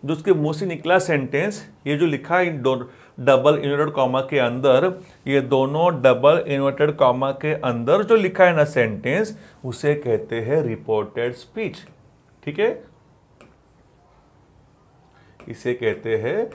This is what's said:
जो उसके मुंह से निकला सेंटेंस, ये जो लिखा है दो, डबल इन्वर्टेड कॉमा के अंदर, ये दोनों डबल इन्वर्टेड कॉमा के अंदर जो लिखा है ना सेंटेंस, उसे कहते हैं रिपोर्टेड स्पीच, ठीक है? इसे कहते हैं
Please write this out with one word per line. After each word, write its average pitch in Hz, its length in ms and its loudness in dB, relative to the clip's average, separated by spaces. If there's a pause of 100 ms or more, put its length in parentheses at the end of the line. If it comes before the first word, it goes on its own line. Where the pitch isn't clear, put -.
जो 147 80 -2
उसके 160 200 0
मुंह 151 200 0
से 156 120 -6
निकला 170 340 0
सेंटेंस, 151 680 -2 (180)
ये 147 100 0
जो 165 80 2
लिखा 160 320 -2
है 175 200 0
दो, 131 180 0 (440)
डबल 135 360 4
इन्वर्टेड 143 340 -2
कॉमा 135 320 0
के 135 180 -2
अंदर, 131 640 2 (260)
ये 139 140 2
दोनों 135 600 0
डबल 135 460 6
इन्वर्टेड 139 440 0
कॉमा 135 400 2
के 151 220 -4
अंदर 127 500 0
जो 214 120 2
लिखा 185 300 4
है 175 100 2
ना 151 80 4
सेंटेंस, 135 760 -2 (260)
उसे 147 300 -2
कहते 113 460 -4
हैं 120 200 -2
रिपोर्टेड 113 720 -4
स्पीच, - 520 -12 (580)
ठीक 151 160 -10
है? 220 240 -2 (2750)
इसे 123 260 -6
कहते 113 440 -4
हैं 175 380 -4